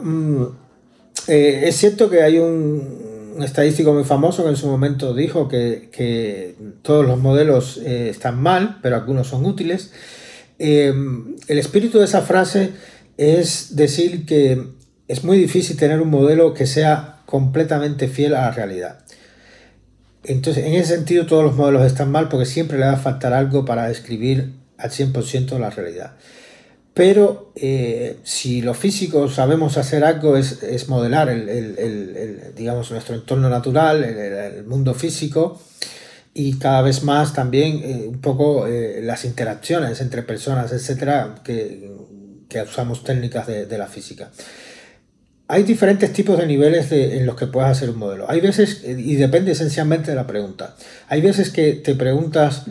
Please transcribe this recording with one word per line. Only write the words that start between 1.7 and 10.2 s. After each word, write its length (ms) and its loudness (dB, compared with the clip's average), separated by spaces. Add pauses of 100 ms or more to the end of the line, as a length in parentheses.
cierto 340 4
que 120 6
hay 140 6
un, 1000 -2
un 80 -8
estadístico 520 2
muy 100 2
famoso 380 2
que 80 2
en 60 0
su 100 -4
momento 480 -2
dijo 340 0
que, 420 -4
que 680 -6 (260)
todos 240 4
los 120 2
modelos, 600 4
eh, 320 -4
están 320 -4
mal, 400 2
pero 140 0
algunos 320 -2
son 180 -4
útiles. 460 -4 (680)